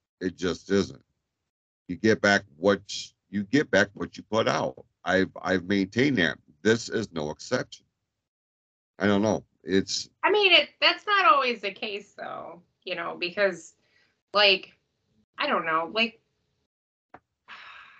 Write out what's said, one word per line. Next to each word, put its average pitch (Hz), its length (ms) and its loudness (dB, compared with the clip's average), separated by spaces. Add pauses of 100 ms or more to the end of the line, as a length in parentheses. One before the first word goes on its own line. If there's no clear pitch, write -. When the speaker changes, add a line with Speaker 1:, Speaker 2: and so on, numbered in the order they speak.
(200)
Speaker 1:
It 92 160 -6
just 92 340 -6
isn't. 85 320 -2 (840)
You 90 80 -8
get 107 240 2
back 101 240 4 (140)
what 101 240 2 (480)
you 101 140 -4
get 139 280 0
back 104 220 4
what - 240 -12
you - 120 -16
put 107 200 0
out. 135 360 -4 (200)
I've, 92 260 0 (100)
I've 90 240 -2
maintained 101 520 0
that. 80 200 0 (260)
This 110 260 2
is 95 240 -6
no 76 160 -4
exception. - 560 -8 (1120)
I 98 80 0
don't 101 140 4
know. 98 240 0 (180)
It's - 460 -2 (140)
Speaker 2:
I 349 80 2
mean, 403 200 4
it, 302 180 4 (120)
that's 349 260 0
not 403 240 2
always 247 300 0
the 202 100 -8
case, 202 460 -12
though, 170 440 -14 (220)
you 180 120 -8
know, 170 220 -8
because, 180 560 -2 (600)
like, 196 400 4 (640)
I 277 100 -2
don't 190 180 0
know, 165 280 -2
like, 226 260 -2 (1800)